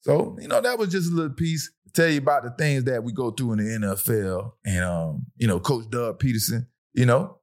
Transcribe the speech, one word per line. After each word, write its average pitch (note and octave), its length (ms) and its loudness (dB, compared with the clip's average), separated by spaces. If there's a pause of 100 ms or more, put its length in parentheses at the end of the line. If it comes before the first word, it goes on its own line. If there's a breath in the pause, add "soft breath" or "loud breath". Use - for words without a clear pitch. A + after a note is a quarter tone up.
So, - 380 0
you - 80 -14
know, - 120 2
that B3 200 0
was G#3 100 0
just E3+ 220 0
a E3+ 40 0
little D#3+ 180 -2
piece D#3+ 380 -4 (140)
to - 80 -20
tell E3 160 4
you D3+ 80 2
about C#3+ 260 2
the A#2+ 80 -8
things C#3 340 0
that B2 180 0
we A#2+ 100 -4
go A#2+ 180 -2
through A#2+ 220 -2
in G#2+ 60 2
the G#2+ 140 -2
N A2 100 -2
F F#2+ 260 -2
L. G2+ 560 -2
And, F#2 180 0
um, E2 420 -2 (120)
you A#2 100 0
know, F2+ 120 2
Coach A2 300 -2
Doug A#2+ 300 -4
Peterson, A#2+ 480 -2 (260)
you B2 120 4
know B2 380 2